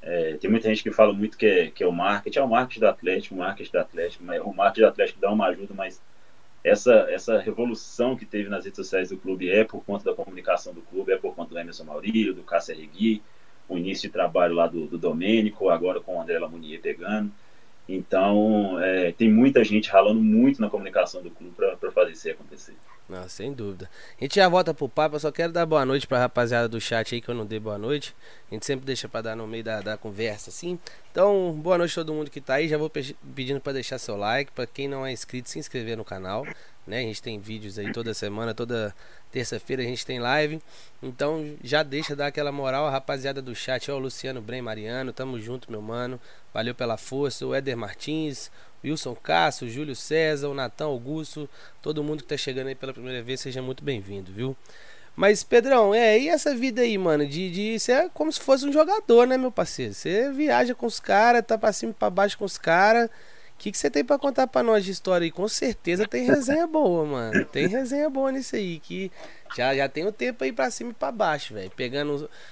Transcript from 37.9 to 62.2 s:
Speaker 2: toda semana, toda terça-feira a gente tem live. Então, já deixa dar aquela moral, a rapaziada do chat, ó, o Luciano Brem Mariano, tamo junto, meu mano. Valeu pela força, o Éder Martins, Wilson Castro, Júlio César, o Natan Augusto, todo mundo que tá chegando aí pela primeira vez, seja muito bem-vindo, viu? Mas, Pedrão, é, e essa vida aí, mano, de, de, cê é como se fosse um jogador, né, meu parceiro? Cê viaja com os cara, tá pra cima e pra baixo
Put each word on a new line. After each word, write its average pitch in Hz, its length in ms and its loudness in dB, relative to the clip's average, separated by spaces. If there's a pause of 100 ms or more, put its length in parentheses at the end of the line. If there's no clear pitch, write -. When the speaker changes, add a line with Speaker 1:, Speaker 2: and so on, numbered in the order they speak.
Speaker 2:
toda 113 220 -6
semana, 107 400 -4
toda 113 400 -4 (380)
terça-feira 127 500 -4
a 120 40 -2
gente 120 200 -6
tem 127 140 -6
live. 147 420 0 (400)
Então, 147 600 -4
já 143 180 2
deixa 147 340 -4
dar 143 120 -2
aquela 143 240 -2
moral, 139 340 0
a 147 60 0
rapaziada 139 500 -4
do 127 140 -10
chat, - 360 -4
ó, 143 40 -2
o 135 40 -4
Luciano 131 400 -6
Brem 117 220 -8
Mariano, 117 500 -6
tamo 131 280 -6
junto, 120 320 -10
meu 110 100 -8
mano. 120 380 -6 (340)
Valeu 117 220 -4
pela 117 220 -2
força, 135 480 -4
o 131 100 -2
Éder 135 220 -2
Martins, 147 760 -6 (320)
Wilson 135 320 -4
Castro, 160 540 2
Júlio 135 260 -8
César, 151 540 0
o 139 40 -6
Natan 139 320 -4
Augusto, 147 640 -6 (320)
todo 151 220 -2
mundo 151 200 -4
que - 60 -16
tá 147 80 -2
chegando 131 300 -4
aí 135 80 -6
pela 127 180 -8
primeira 123 280 -8
vez, 127 200 -6
seja 131 200 -6
muito 131 220 -6
bem-vindo, 98 480 -6
viu? 123 240 -4 (600)
Mas, 202 280 6
Pedrão, 240 500 6
é, 220 240 8
e 277 120 4
essa 302 260 2
vida 247 260 0
aí, 226 160 4
mano, 156 300 4
de, 175 240 -4
de, 208 280 -2
cê - 140 2
é 320 160 4
como 311 220 -2
se - 80 -2
fosse 269 260 4
um 285 60 0
jogador, 302 560 6
né, 262 100 2
meu 254 140 0
parceiro? 131 420 -4
Cê 214 380 0
viaja 254 420 4
com - 120 -6
os 226 140 -2
cara, 226 440 6
tá 226 140 0
pra 208 160 2
cima 226 180 -4
e 214 40 -8
pra 214 140 0
baixo 196 280 2